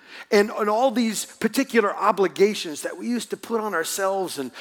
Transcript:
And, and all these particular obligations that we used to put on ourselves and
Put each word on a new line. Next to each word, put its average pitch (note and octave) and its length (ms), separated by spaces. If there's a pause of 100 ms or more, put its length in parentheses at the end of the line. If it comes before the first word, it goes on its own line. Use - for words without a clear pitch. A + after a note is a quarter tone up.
(320)
And, G#3 200
and G#3 180
all A#3+ 220
these A3 340
particular A3 720
obligations F#3+ 880
that - 140
we G#3 100
used A#3 240
to F#3 60
put A3+ 240
on G#3+ 120
ourselves F#3+ 640
and B2+ 240